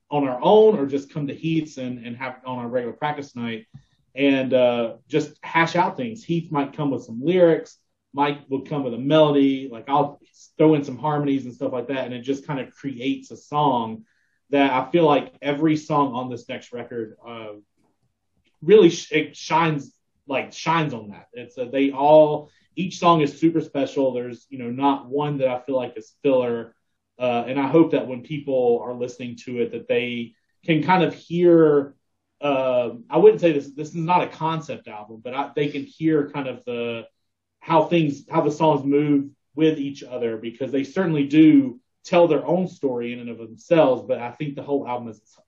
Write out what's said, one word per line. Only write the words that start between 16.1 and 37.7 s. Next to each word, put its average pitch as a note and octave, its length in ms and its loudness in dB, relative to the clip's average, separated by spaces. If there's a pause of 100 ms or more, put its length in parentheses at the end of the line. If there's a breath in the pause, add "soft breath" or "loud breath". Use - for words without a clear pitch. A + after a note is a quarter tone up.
on B2+ 160 -8
this A#2 180 -14
next A#2+ 240 -14
record, A#2 440 -10 (100)
uh, A2+ 280 -14 (1080)
really F#3 280 8
sh-, - 220 -8
it D3+ 240 -4
shines, D#3 560 -2 (340)
like, B2 260 -6
shines D#3+ 420 -2
on G#2+ 160 -14
that. F2 220 -20
It's A#2+ 260 -16
a, B2 80 -6
they C3+ 240 0
all, D3+ 600 4 (240 soft breath)
each F#3 240 -8
song E3+ 220 4
is - 180 -2
super D#3+ 220 0
special. C3+ 520 -2
There's, A#2+ 380 -10
you C3+ 80 -14
know, A#2+ 120 -8
not C3+ 380 -2
one C#3+ 300 -4
that C3 100 2
I B2 120 -4
feel C3 160 -6
like B2 200 -6
is - 260 -18
filler. A#2+ 520 0 (440)
Uh, A#2+ 280 -2
and C3 120 -6
I C#3 80 -2
hope D#3+ 260 4
that B2+ 140 0
when B2+ 160 -10
people C3 600 0
are B2 100 -10
listening B2 500 -10
to B2 180 -6
it, A#2 100 -6
that A#2 160 -10
they A#2+ 460 -4 (300)
can D#3 180 2
kind F3+ 200 2
of C#3+ 120 0
hear, E3 800 4 (460)
uh, C3 500 0 (180)
I D3+ 100 -2
wouldn't F#3+ 220 8
say E3+ 120 4
this, C#3 200 -4
this D3+ 180 -12
is - 40 -14
not E3+ 280 0
a B2 60 -4
concept D#3 600 -8
album, G#2+ 360 -16
but B2 100 -10
I, C#3 220 -6
they D3 120 0
can C#3 160 -8
hear D#3 460 0
kind C3+ 180 -8
of A#2+ 180 -10
the, A#2 400 -8 (540)
how D#3 240 2